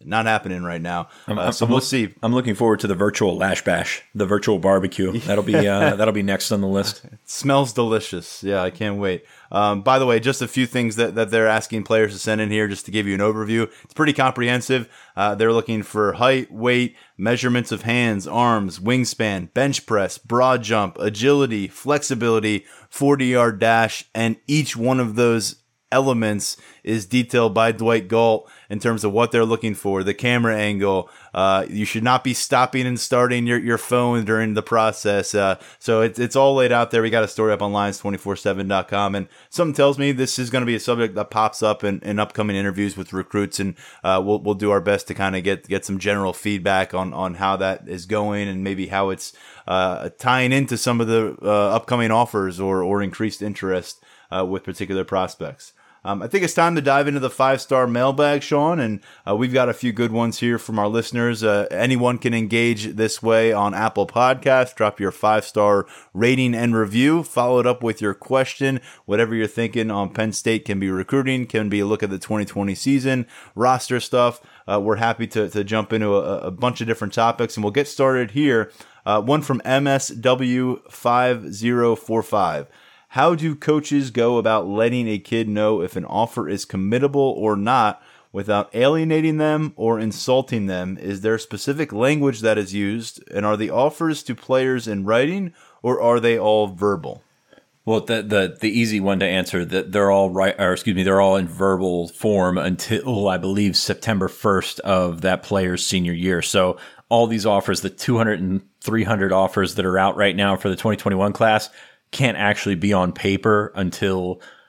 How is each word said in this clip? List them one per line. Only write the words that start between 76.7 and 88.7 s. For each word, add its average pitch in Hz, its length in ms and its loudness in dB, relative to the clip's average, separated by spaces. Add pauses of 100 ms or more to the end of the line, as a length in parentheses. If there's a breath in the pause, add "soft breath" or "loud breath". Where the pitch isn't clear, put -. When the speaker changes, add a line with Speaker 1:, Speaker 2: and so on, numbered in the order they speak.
Speaker 1:
of 117 60 -6
different 113 260 -4
topics, 117 460 0
and 107 60 -2
we'll 104 80 -2
get 139 140 0
started 127 440 0
here. 123 420 2 (320 loud breath)
Uh, 104 160 2
one 143 220 0
from 135 240 -2
M 135 200 2
S 135 220 0
W 127 800 0
five 120 640 0
zero 117 420 2
four 110 280 -2
five. 82 460 -2 (460 soft breath)
How 156 200 4
do 156 220 -4
coaches 147 560 0
go 120 260 2
about 107 300 0
letting 117 400 0
a 107 100 -2
kid 113 300 -4
know 107 320 0
if 90 160 -6
an 90 80 -6
offer 107 440 -4
is 95 160 -6
committable 120 520 -2
or 110 400 0
not 110 440 2 (300 soft breath)
without 101 420 -2